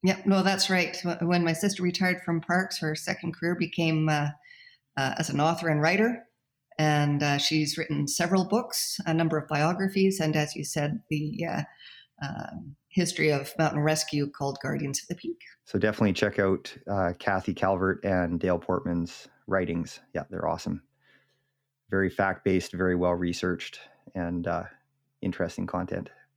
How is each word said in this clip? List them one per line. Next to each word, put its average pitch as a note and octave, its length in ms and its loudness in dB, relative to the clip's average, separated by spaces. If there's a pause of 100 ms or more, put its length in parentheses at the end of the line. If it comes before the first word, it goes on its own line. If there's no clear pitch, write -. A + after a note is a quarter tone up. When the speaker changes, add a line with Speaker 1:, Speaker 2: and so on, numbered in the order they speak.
Speaker 1:
Yep, F#3 220 2
no, G3 180 6
that's F#3+ 260 2
right. F3+ 280 2
Wh-, F3 280 -2
when F3 200 4
my E3 80 2
sister G3 300 0
retired F3+ 400 2
from E3 180 0
parks, F#3 380 0
her D#3 160 -2
second - 400 -6
career F3 200 0
became, D#3+ 540 2
uh, D3 200 2 (680)
uh, C3+ 200 0
as D#3+ 120 -2
an C#3+ 100 -2
author E3 300 2
and D3 120 2
writer. G#3 440 2 (540)
And, D3 420 4
uh, C#3+ 160 2
she's D3+ 400 0
written D3 300 -2
several F3+ 380 2
books, - 600 -2
a E3 80 0
number D#3+ 240 2
of D3 100 -4
biographies, F#3+ 720 2
and D#3 160 0
as D3 200 0
you D3+ 80 -8
said, D3+ 460 -2
the, D3+ 380 -4
uh, - 140 -4 (640)
um, D3 500 -10 (140)
history D#3+ 420 2
of C#3 280 -2
mountain D3 220 2
rescue D3+ 480 0
called C#3 320 -6
Guardians C#3+ 400 -4
of - 60 -20
the F3+ 80 -4
Peak. E4+ 220 -8 (280)
Speaker 2:
So - 120 -6
definitely G#2 360 2
check G#2 260 0
out, F#2+ 340 0 (160)
uh, F#2 300 0
Kathy F#2+ 340 -2
Calvert F#2+ 500 0
and F2 360 0
Dale F2 180 2
Portman's F2 680 -2 (180)
writings. F2 540 -2 (160)
Yeah, D#2+ 140 -4
they're E2+ 180 -4
awesome. - 340 -4 (1080)
Very F#2+ 180 2
fact-based, F#2+ 640 0
very F2+ 220 0
well-researched, F2 840 -2 (360)
and, F2 320 -4
uh, E2+ 160 -2 (580)
interesting F2+ 460 -4
content. F2+ 420 -6 (280)